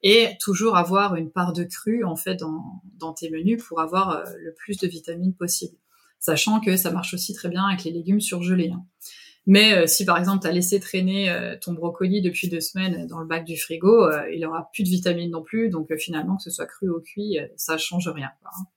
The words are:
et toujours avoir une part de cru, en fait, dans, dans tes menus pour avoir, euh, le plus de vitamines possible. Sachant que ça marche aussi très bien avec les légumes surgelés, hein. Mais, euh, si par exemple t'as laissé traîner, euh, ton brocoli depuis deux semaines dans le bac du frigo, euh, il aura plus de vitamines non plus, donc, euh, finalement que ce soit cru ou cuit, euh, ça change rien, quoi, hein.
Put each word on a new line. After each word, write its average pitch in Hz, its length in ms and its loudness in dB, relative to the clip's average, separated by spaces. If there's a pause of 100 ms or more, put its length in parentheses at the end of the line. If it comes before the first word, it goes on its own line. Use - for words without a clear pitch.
et 214 260 8 (100)
toujours 202 380 2
avoir 185 380 2
une 160 160 -6
part 175 200 -2
de 175 140 -2
cru, 220 400 -2
en 165 100 -2
fait, 185 200 -4
dans, 165 460 -10 (160)
dans 165 140 -10
tes 160 180 -10
menus 185 380 0
pour 165 140 -4
avoir, 180 300 0
euh, - 120 -4 (180)
le 165 120 -12
plus - 240 -8
de 185 100 -2
vitamines 170 480 -4
possible. 175 400 -6 (440)
Sachant 202 420 2
que 190 160 2
ça 185 140 0
marche 180 220 -4
aussi 180 200 -6
très 180 160 -8
bien 180 160 -2
avec 185 180 0
les 165 80 -6
légumes 175 300 0
surgelés, 180 520 0
hein. - 120 -10 (640)
Mais, 208 280 10
euh, 170 100 6
si 180 200 2
par 175 120 4
exemple 180 240 2
t'as 180 100 0
laissé 180 280 2
traîner, 190 500 0
euh, - 320 -4
ton 175 120 -6
brocoli 180 480 0
depuis 180 260 -2
deux 170 140 -4
semaines 185 440 -4
dans 165 140 -10
le 165 80 -8
bac 165 160 -4
du 165 140 -8
frigo, 185 480 4
euh, 151 180 2 (100)
il 165 120 -4
aura 165 280 -6
plus 220 100 -2
de 180 60 0
vitamines 175 400 0
non 165 140 -6
plus, 220 260 -2
donc, 160 220 -4
euh, 156 60 -4
finalement 170 400 -4
que - 40 -8
ce 180 80 -14
soit 160 160 -6
cru - 240 -6
ou 165 120 -2
cuit, 202 360 -6
euh, 147 80 -6 (120)
ça 160 200 -4
change 175 300 -4
rien, 151 220 -8 (120)
quoi, - 160 -20
hein. 185 60 -10 (140)